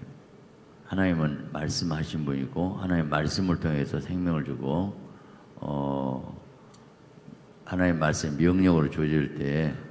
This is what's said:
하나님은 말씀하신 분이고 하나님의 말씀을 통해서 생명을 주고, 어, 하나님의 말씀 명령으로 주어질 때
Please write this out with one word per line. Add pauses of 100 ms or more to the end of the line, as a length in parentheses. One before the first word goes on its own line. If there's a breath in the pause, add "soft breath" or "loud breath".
(840)
하나님은
말씀하신
분이고
하나님의
말씀을
통해서
생명을
주고, (640 loud breath)
어, (1300)
하나님의
말씀
명령으로
주어질
때 (160)